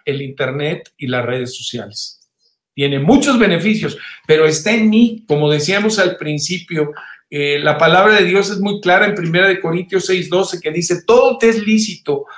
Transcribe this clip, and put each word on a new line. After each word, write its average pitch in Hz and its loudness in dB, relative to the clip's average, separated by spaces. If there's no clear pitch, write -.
el 139 -6
internet 139 -8
y 135 -12
las 123 -4
redes 123 -6
sociales. - -14
Tiene 139 -2
muchos 262 2
beneficios, 196 0
pero 156 4
está 156 0
en 220 2
mí, 226 2
como 147 0
decíamos 196 0
al 180 0
principio, 151 -6
eh, 143 -4
la 147 0
palabra 185 6
de 202 4
Dios 190 0
es 190 -6
muy 202 -4
clara 190 2
en 190 -2
Primera 175 0
de 185 0
Corintios 180 -4
seis 175 -2
doce, 180 -2
que 156 -6
dice, 170 -2
"Todo 262 4
te 226 4
es 220 0
lícito, 208 -2